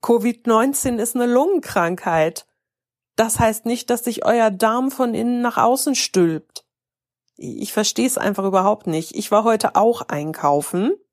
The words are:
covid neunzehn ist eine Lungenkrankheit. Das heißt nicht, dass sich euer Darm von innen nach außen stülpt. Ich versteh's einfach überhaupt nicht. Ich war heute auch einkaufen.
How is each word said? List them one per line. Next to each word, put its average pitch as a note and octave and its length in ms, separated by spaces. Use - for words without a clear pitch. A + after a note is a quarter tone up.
covid A#3 480
neunzehn A#3+ 500
ist A3+ 160
eine A#3+ 120
Lungenkrankheit. F#3 1160
Das A3 240
heißt A3 280
nicht, A#3 220
dass A#3+ 140
sich A#3 220
euer A3+ 260
Darm A3+ 400
von B3+ 240
innen A#3+ 280
nach A#3+ 160
außen C4 360
stülpt. - 720
Ich - 360
versteh's A3+ 460
einfach G3 260
überhaupt G3 440
nicht. E3 260
Ich - 160
war G#3 140
heute A3 320
auch A3+ 260
einkaufen. D3+ 920